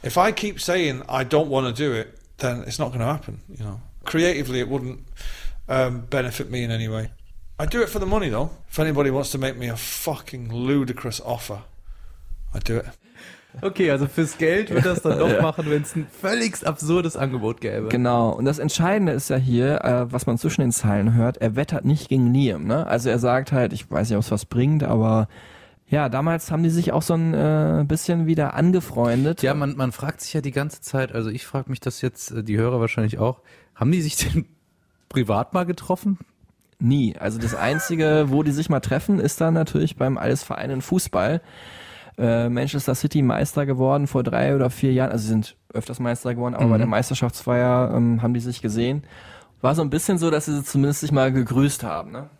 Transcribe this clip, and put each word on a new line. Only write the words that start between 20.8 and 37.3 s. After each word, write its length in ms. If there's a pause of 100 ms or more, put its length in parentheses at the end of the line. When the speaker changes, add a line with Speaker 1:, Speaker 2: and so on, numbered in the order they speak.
Speaker 3:
hört, 240
er 180
wettert 280
nicht 240
gegen 240
Liam, 340
ne? 200
Also 220
er 100
sagt 320
halt, 220
"Ich 180
weiß 200
nicht, 80
ob's 120
was 140
bringt", 400
aber 440 (600)
ja, 220
damals 420
haben 100
die 80
sich 220
auch 100
so 120
ein, 200
äh, 540
bisschen 380
wieder 280
angefreundet. 880
Speaker 2:
Ja, 120
man, 220
man 140
fragt 300
sich 140
ja 80
die 100
ganze 300
Zeit, 300
also 180
ich 160
frag 220
mich 120
das 220
jetzt, 280
äh, 140
die 140
Hörer 220
wahrscheinlich 380
auch, 220 (340)
haben 160
die 120
sich 140
denn 280 (320)
<laughs> 320
privat 460
mal 100
getroffen? 540 (600)
Speaker 3:
Nie. 400
Also 220